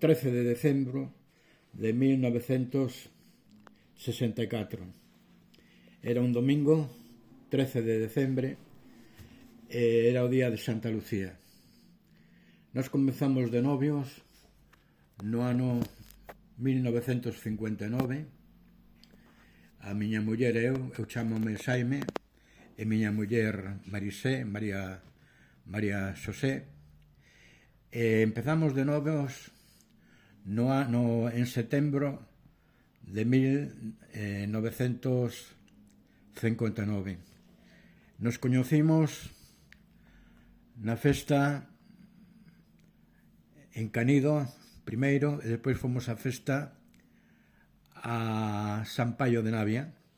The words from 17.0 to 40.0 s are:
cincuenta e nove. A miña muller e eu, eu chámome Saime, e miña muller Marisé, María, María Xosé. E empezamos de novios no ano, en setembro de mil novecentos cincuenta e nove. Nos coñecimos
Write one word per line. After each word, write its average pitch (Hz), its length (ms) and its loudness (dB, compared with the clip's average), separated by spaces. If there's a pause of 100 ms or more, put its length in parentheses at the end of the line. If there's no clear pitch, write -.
cincuenta 107 480 -4
e 110 80 -4
nove. 131 320 -2 (1600)
A 101 80 -8
miña 107 240 -2
muller 110 400 2
e 123 160 2
eu, 131 240 -4
eu 110 80 -4
chámome 110 560 -2
Saime, 127 400 0 (800)
e 110 80 -4
miña 110 240 2
muller 104 800 -2
Marisé, 107 560 -4
María, 98 560 -6 (640)
María 98 480 -2
Xosé. 135 560 -4 (1200)
E 110 320 4
empezamos 135 480 2
de 135 160 0
novios 147 640 -2 (960)
no 117 240 2
ano, 120 560 2
en 120 160 0
setembro 139 800 0 (800)
de 107 240 -2
mil 135 400 4 (800)
novecentos 123 1120 -2 (800)
cincuenta 113 480 0
e - 0 -
nove. 98 320 -4 (960)
Nos 117 240 -2
coñecimos 151 960 2 (1400)